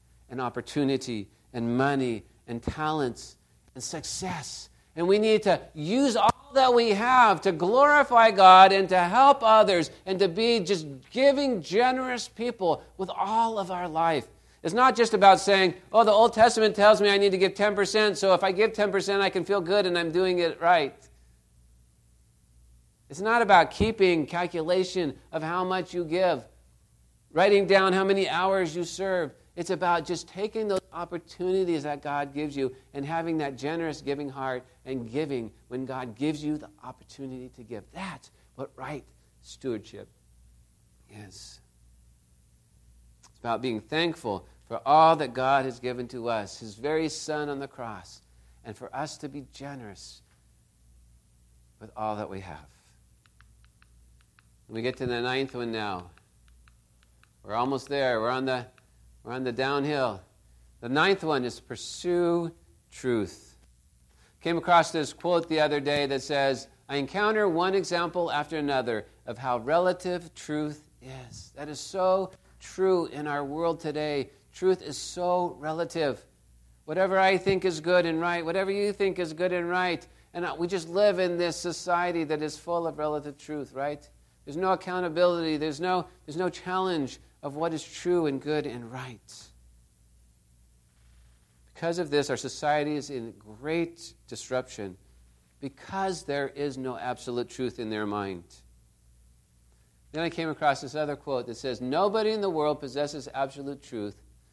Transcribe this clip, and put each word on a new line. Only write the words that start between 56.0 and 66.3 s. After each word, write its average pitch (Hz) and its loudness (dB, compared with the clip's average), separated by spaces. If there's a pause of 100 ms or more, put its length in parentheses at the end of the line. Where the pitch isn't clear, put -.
We're 101 -12
almost 127 -2
there. 131 0
We're 117 0
on 131 -2
the, 127 -4 (580)
we're 117 -12
on 131 -6
the 127 -4
downhill. 135 -2 (600)
The 120 -8
ninth 180 2
one 143 -2
is 117 -8
pursue 170 -4 (400)
truth. - -4 (840)
Came 170 -2
across 165 4
this 151 -2
quote 170 -2
the 156 0
other 147 2
day 143 0
that 135 -2
says, 139 -2 (200)